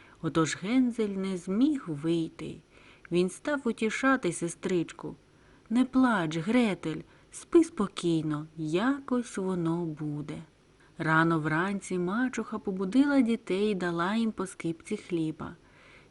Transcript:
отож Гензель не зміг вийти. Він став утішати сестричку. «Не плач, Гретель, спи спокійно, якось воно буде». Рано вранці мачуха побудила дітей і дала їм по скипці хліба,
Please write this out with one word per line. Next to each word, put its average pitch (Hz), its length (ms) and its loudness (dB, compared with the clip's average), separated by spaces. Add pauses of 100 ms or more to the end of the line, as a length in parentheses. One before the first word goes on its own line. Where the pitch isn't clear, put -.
(220)
отож 160 400 0
Гензель 233 460 2
не 190 280 -4
зміг 240 500 0
вийти. 160 680 -4 (540)
Він 180 200 2
став 294 340 -4
утішати 226 680 0
сестричку. 165 840 -4 (540)
«Не 240 140 4
плач, 220 520 2
Гретель, 175 640 0 (300)
спи - 340 4
спокійно, 156 840 -2 (100)
якось 233 800 -2
воно 175 480 0
буде». 151 580 -6 (560)
Рано 160 420 4
вранці 180 580 -2
мачуха 220 600 -2
побудила 220 600 2
дітей 214 500 2
і 208 40 0
дала 175 400 0
їм 226 180 0
по 185 140 -4
скипці 165 500 -6
хліба, 160 600 -4 (540)